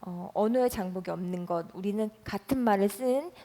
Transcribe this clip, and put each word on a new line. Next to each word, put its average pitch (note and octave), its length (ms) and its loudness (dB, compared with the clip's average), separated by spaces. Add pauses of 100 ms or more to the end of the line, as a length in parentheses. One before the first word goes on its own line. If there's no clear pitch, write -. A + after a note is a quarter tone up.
어, F3+ 320 -10
언어의 A#3+ 340 4
장벽이 F#3 420 -4
없는 F3+ 360 -4
것, E3+ 260 -2
우리는 G#3 380 -2 (140)
같은 - 340 -2
말을 G3+ 320 4
쓰는 C4 400 0 (140)